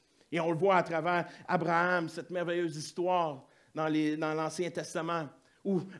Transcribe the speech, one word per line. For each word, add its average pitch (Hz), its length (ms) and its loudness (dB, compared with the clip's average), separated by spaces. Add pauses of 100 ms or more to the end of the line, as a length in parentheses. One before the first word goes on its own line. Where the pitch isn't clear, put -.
(320)
Et 170 80 0
on 165 100 0
le 165 60 0
voit 185 200 6
à 170 60 6
travers 170 460 0 (180)
Abraham, 175 640 2
cette 165 220 -12
merveilleuse 175 480 -2
histoire 170 680 0 (300)
dans 156 140 0
les, 151 280 2
dans 156 160 -2
l'Ancien 156 380 -2
Testament, 160 580 -4 (340)
où 190 200 0 (180)